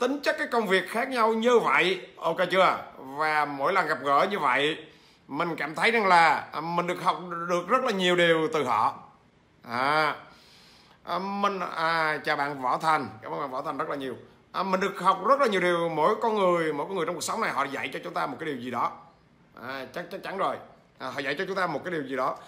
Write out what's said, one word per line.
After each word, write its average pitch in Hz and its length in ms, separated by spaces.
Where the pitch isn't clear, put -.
tính 269 220
chất 311 160
cái 302 80
công 233 200
việc 180 240
khác 240 180
nhau 226 260
như 233 240
vậy. 160 580
Ok 165 200
chưa? 170 280
Và 147 460
mỗi 143 280
lần 185 140
gặp 151 160
gỡ 143 280
như 202 80
vậy, 143 480
mình 160 280
cảm 143 180
thấy 202 160
rằng 226 160
là, 165 460
à, 151 80
mình 170 260
được 175 160
học 175 180
được 175 200
rất 254 160
là 247 60
nhiều 180 260
điều 165 360
từ 147 120
họ. 120 340
À, 139 540
à, 170 140
mình, 196 420
à, 160 640
chào 151 120
bạn 143 260
Võ 131 160
Thành, 156 300
cảm 135 100
ơn 165 80
bạn 143 100
Võ 131 120
Thành 147 160
rất 160 100
là 151 80
nhiều. 131 200
À, 170 100
mình 190 180
được 196 200
học 180 260
rất 269 140
là 277 60
nhiều 196 140
điều, 170 280
mỗi 160 340
con 226 120
người, 175 380
mỗi 147 140
con 196 100
người 165 100
trong 185 80
cuộc 147 100
sống 196 160
này 190 120
họ 131 120
dạy 131 280
cho 170 120
chúng 170 100
ta 170 120
một 135 140
cái 160 60
điều 143 100
gì 123 140
đó. 120 220
À, 131 300
chắc, 175 180
chắc 185 120
chắn 170 160
rồi. 143 180
À, 131 120
họ 131 100
dạy 139 180
cho 190 80
chúng 190 100
ta 185 100
một 147 180
cái 180 80
điều 160 100
gì 131 140
đó. 131 200